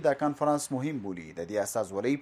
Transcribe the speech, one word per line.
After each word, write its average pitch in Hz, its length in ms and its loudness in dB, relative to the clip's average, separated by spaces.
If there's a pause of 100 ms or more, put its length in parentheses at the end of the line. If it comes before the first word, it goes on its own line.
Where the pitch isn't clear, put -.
دا 139 40 6 (120)
کنفرانس 147 520 2
مهم 139 300 -2
بولي. 85 240 -8
د 82 180 -6
دې 104 160 0
استازولۍ 107 560 0